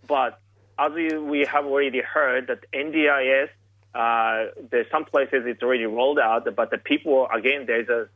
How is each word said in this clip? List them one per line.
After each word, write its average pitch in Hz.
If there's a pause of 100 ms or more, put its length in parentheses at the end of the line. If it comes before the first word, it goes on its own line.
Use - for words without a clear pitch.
But 131 (400)
as 147
we, 160
we 147
have 147
already 135
heard 127
that 120 (120)
N 147
D 151
I 135
S, - (440)
uh, 113 (240)
there's 120
some 156
places 135
it's 120
already 123
rolled 127
out, 117
but 113
the 113
people, 139
again, 127
there's 117
a 117